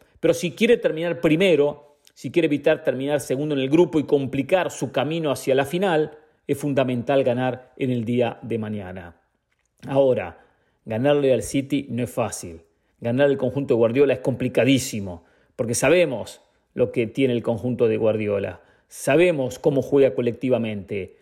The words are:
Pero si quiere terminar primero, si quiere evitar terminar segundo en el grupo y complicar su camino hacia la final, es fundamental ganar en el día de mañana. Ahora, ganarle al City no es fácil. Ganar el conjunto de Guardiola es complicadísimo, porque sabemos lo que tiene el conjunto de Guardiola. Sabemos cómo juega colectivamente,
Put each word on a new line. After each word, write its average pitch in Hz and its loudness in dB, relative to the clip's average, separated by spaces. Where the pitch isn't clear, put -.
Pero 160 4
si 170 -4
quiere 226 2
terminar 170 -2
primero, 156 2
si - -12
quiere 165 2
evitar 151 0
terminar 139 -2
segundo 147 -4
en 135 -2
el 131 -2
grupo 160 4
y 143 2
complicar 139 0
su - -8
camino 151 -2
hacia 131 0
la 135 2
final, 160 0
es 139 -2
fundamental 135 0
ganar 123 -2
en 127 -2
el 120 -2
día 120 -2
de 117 -6
mañana. 95 -10
Ahora, 123 0
ganarle 135 2
al 117 2
City 139 -4
no 120 -6
es 117 -6
fácil. 92 -8
Ganar 127 2
el 135 2
conjunto 131 0
de - 2
Guardiola 123 4
es 131 -2
complicadísimo, 120 -2
porque 113 -4
sabemos 139 0
lo - 0
que 120 0
tiene 127 0
el 117 -2
conjunto 117 0
de 110 2
Guardiola. 104 -2
Sabemos 147 0
cómo 139 2
juega 139 4
colectivamente, 110 -4